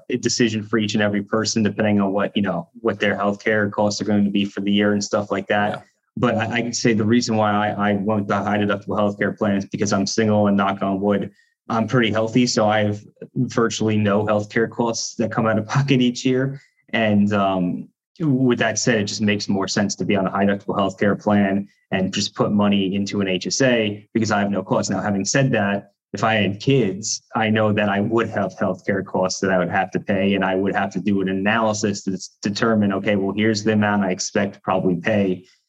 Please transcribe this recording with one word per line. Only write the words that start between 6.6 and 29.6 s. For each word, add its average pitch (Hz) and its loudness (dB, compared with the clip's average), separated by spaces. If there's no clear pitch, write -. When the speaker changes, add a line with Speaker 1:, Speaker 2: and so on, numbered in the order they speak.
Speaker 1:
can 120 -4
say 120 2
the 107 2
reason 117 2
why 107 2
I, 104 0
I 101 2
want 101 0
the 104 0
high 104 -2
deductible 101 -2
healthcare 104 0
plan 101 0
is 98 -2
because - -2
I'm 98 0
single 104 2
and, 101 4
knock 98 0
on 98 -2
wood, 101 0
I'm 110 0
pretty 117 2
healthy. 113 2
So 113 2
I 107 2
have 104 -2
virtually 110 0
no 104 2
healthcare 107 0
costs - -4
that 110 -2
come 110 0
out 107 2
of 107 -6
pocket 135 2
each 123 0
year. 135 0
And, 104 2
um, 95 -2
with 127 2
that 110 0
said, 117 0
it 101 0
just - -6
makes 104 0
more 98 0
sense 101 -2
to 92 -6
be 101 0
on 95 0
a - -2
high 98 0
deductible 101 -2
healthcare 98 0
plan 101 0
and 95 -2
just - -4
put 110 0
money 101 2
into 101 -2
an 98 0
H 92 -4
S - -4
A 110 0
because 110 0
I 107 2
have 101 0
no 95 -2
costs. 107 -2
Now, - -2
having 98 -2
said 135 2
that, 101 -2
if - -4
I 113 2
had 101 0
kids, 104 0
I 113 0
know 107 2
that 104 0
I 101 0
would 113 0
have 98 -4
healthcare 95 -4
costs 92 -2
that 95 0
I 92 2
would 90 0